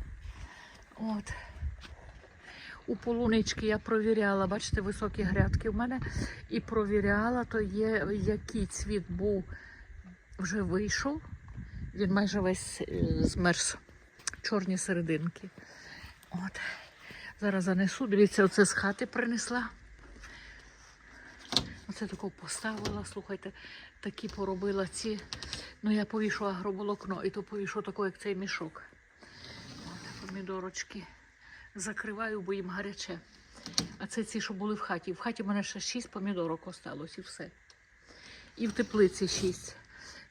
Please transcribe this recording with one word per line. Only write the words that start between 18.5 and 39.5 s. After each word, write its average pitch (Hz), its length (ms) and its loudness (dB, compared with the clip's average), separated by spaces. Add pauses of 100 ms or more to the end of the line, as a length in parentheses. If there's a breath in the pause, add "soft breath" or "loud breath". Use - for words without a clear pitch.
з - 80 4
хати 202 320 2
принесла. 233 640 0 (2250 loud breath)
Оце 202 200 -6
таку 190 220 -6
поставила, 208 760 -4
слухайте, 190 460 -8 (480 loud breath)
такі - 280 -6
поробила 196 600 0
ці. 214 320 -2 (640 loud breath)
Ну, 214 80 4
я 208 140 4
повішу 214 400 0
агроволокно, 196 800 -2
і 190 60 2
то 190 140 -6
повішу 202 380 -4
таку, 202 240 -2
як 185 120 -2
цей 202 180 -2
мішок. 185 480 -6 (1040 loud breath)
От, - 420 -12
помідорочки. 190 760 -6 (720 loud breath)
Закриваю, 208 640 -4
бо 185 120 -2
їм 185 160 -4
гаряче. 185 500 -6 (800 loud breath)
А 196 100 -8
це 226 160 -4
ці, 208 180 -6
що 220 120 -6
були 208 200 -2
в 208 60 -4
хаті. 180 320 -4
В 175 80 -6
хаті 233 240 -4
в 190 40 -6
мене 202 160 2
ще - 160 -8
шість - 320 -6
помідорок 175 560 -2
осталось, 147 500 -10
і 185 40 -10
все. - 300 -12 (1040 loud breath)
І 226 120 0
в 208 40 0
теплиці 208 560 6
шість. - 480 -2 (540 loud breath)